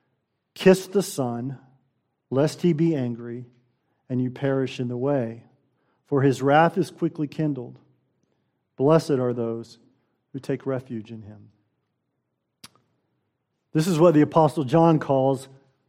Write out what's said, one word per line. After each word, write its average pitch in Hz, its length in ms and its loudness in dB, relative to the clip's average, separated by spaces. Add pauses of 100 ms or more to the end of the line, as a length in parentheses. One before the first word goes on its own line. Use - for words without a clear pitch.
(540)
"Kiss 185 340 2
the 202 160 -2
Son, 127 540 -8 (720)
lest 143 320 -2
he 175 120 2
be 165 220 0
angry 120 500 -8 (640)
and 127 120 -2
you 127 80 -2
perish 135 500 -4
in 123 80 -6
the 123 100 -8
way, 120 460 -4 (640)
for 143 160 0
his 135 200 2
wrath 156 360 4
is 170 140 -2
quickly 160 360 -6
kindled. 131 520 -8 (960)
Blessed 160 360 4
are 123 220 0
those 117 460 -8 (540)
who 139 60 -12
take 131 260 -8
refuge 120 460 -8
in 110 100 -16
him." 104 280 -20 (2250)
This 160 140 0
is 165 120 0
what 170 140 6
the 151 80 6
Apostle 151 420 2
John 160 360 4
calls 135 500 -2 (400)